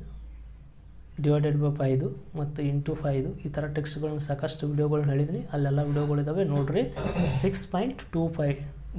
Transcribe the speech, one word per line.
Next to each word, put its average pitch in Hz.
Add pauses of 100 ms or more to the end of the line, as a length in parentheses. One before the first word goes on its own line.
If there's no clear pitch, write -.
(1200)
divided 147
by 147
five-ದು 131
ಮತ್ತು 147
into 143
five-ದು 143
ಈ 151
ಥರ 151
ಟ್ರಿಕ್ಸ್‌ಗಳನ್ನ 151
ಸಾಕಷ್ಟು 147
ವಿಡಿಯೋಗಳನ್ನ 147
ಹೇಳಿದ್ದೀನಿ, 147
ಅಲ್ಲೆಲ್ಲ 143
ವಿಡಿಯೋಗಳಿದ್ದಾವೆ 147
ನೋಡ್ರಿ. 143 (480)
six 190
point 226 (100)
two 165
five 143 (420)